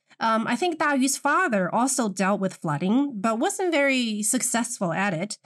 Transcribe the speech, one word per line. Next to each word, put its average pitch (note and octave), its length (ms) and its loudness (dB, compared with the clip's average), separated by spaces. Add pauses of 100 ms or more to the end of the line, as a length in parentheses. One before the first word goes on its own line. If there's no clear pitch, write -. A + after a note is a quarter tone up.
(200)
Um, A3+ 260 2
I A#3+ 100 0
think F4 220 -2
Da D4+ 140 2
Yu's C4 240 2
father C#4+ 580 2
also A#3+ 360 0
dealt G3 280 0
with F#3+ 220 -2
flooding, F#3+ 580 0
but A3 200 0
wasn't F#4 340 0
very B3+ 500 0
successful A3+ 720 -2
at F#3+ 220 -2
it. F3 320 -6